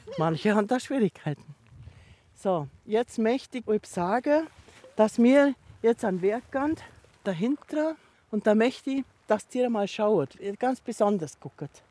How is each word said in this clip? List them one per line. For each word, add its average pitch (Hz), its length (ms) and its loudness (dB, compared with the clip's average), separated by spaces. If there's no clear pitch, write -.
Manche 165 340 0
haben 208 140 2
da 254 120 -2
Schwierigkeiten. 185 760 -4
So, 165 280 -2
jetzt 226 340 -2
möchte 233 380 -2
ich 233 100 -10
euch 214 180 -2
sagen, 254 640 -2
dass 220 220 2
wir 269 380 6
jetzt 233 240 0
an 185 160 -2
Werkand 262 600 -2
dahinter 285 720 -4
und 208 160 -2
da 214 80 6
möchte 240 360 0
ich, 269 120 -2
dass 214 240 0
ihr 247 180 0
mal 208 200 -2
schaut, 208 460 0
ihr 202 200 -10
ganz 247 240 -2
besonders 208 580 -2
guckt. - 540 -16